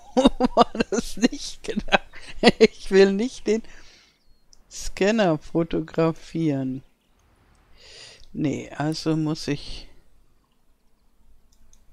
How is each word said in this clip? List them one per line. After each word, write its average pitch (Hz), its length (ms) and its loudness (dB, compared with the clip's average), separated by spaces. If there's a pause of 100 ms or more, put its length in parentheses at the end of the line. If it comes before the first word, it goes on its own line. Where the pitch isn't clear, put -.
(560)
war 240 160 6 (180)
das - 280 -4
nicht - 460 -2
gedacht. - 380 -2 (580)
Ich - 320 4
will 196 220 8
nicht 220 340 -4
den 220 160 0 (1040)
Scanner 196 680 0
fotografieren. 160 1500 -2 (1500)
Nee, 127 360 -4
also 156 460 -4
muss 156 320 -4
ich... - 420 -8 (2000)